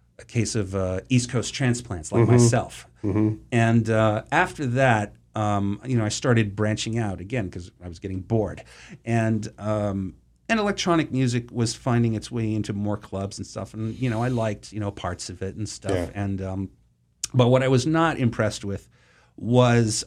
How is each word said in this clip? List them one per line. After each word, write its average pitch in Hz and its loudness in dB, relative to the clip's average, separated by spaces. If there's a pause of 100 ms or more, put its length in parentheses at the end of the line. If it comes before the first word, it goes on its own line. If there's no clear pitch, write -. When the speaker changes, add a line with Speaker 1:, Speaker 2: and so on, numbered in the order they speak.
(200)
Speaker 1:
a - -20
case - -2
of, 98 -2
uh, 92 0 (100)
East 123 4
Coast 113 -2
transplants 117 -4
like 117 4
Speaker 2:
Mm-hmm. 113 6
Speaker 1:
myself. 120 4 (160)
Speaker 2:
Mm-hmm. 107 2 (180)
Speaker 1:
And, 117 4
uh, 110 2
after 160 0
that, 120 2 (220)
um, 104 0
you 131 0
know, 113 2
I 104 0
started 113 2
branching 110 -2
out 98 -4
again 98 -6
'cause 90 -12 (100)
I 90 -14
was 85 -14
getting 92 -8
bored. 92 -2 (400)
And, 113 0 (140)
um, 101 -2 (340)
and 226 2
electronic 196 0
music 120 0
was 117 0
finding 117 2
its - -8
way 113 -2
into 110 -2
more 104 -2
clubs 98 -8
and 98 -8
stuff. 101 -12
And, 110 -6
you 123 -2
know, 110 -2
I 120 0
liked, 113 -4
you 101 -6
know, 101 -2
parts - -8
of 92 -12
it 95 -6
and 107 -6
stuff. - -6
Speaker 2:
Yeah. 87 -2
Speaker 1:
And, 98 -4
um, 95 -6 (600)
but 123 4
what 127 4
I 131 2
was 131 4
not 160 2
impressed 110 0
with 98 -8 (480)
was, 120 4